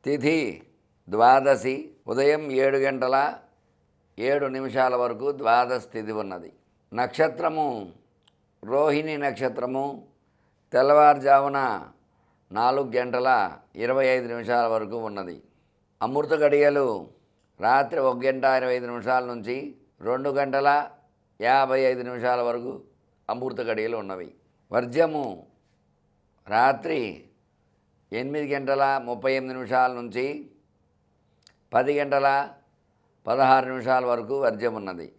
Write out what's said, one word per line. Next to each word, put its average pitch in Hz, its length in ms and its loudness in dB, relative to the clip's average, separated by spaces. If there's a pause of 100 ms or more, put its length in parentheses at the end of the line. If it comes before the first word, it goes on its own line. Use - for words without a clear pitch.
తిథి 147 360 0 (680)
ద్వాదశి, 127 640 4 (360)
ఉదయం 143 320 2 (220)
ఏడు 135 220 2
గంటల 131 300 0 (1000)
ఏడు 139 280 0 (100)
నిమిషాల 127 460 0
వరకు 117 240 -4 (140)
ద్వాదశి 120 540 2
తిథి 110 180 -6 (100)
ఉన్నది. 90 280 -10 (420)
నక్షత్రము 156 760 -2 (960)
రోహిణి 147 520 0 (100)
నక్షత్రము, 131 600 -4 (880)
తెల్లవారుజామున 139 840 6 (920)
నాలుగు 127 480 0
గంటల 123 300 -2 (560)
ఇరవై 131 220 2 (100)
ఐదు 123 160 -4
నిమిషాల 117 420 0
వరకు 110 220 -4 (120)
ఉన్నది. 95 280 -12 (640)
అమృత 139 320 -2 (100)
గడియలు 143 440 4 (760)
రాత్రి 135 380 2 (100)
ఒక 131 80 0 (100)
గంట 131 180 0 (140)
ఇరవై 127 180 0
ఐదు 123 140 -6
నిమిషాల 120 320 -2 (100)
నుంచి 120 240 -8 (520)
రెండు 135 300 -2
గంటల 139 300 0 (720)
యాభై 131 400 2 (100)
ఐదు 127 180 -4
నిమిషాల 123 400 -2
వరకు 120 240 -4 (560)
అమృత 123 400 -6
గడియలు 110 340 -2
ఉన్నవి. 95 260 -10 (460)
వర్జ్యము 139 500 0 (1200)
రాత్రి 135 540 0 (1120)
ఎనిమిది 139 420 -6
గంటల 139 280 -2 (260)
ముప్పై 120 280 -4
ఎనిమిది 131 200 -6
నిమిషాల 127 420 0
నుంచి 120 260 -6 (1500)
పది 131 240 2
గంటల 139 280 0 (1000)
పదహారు 131 460 4
నిమిషాల 127 300 0 (100)
వరకు 117 220 -2 (100)
వర్జ్యం 110 360 0
ఉన్నది. 90 260 -10 (120)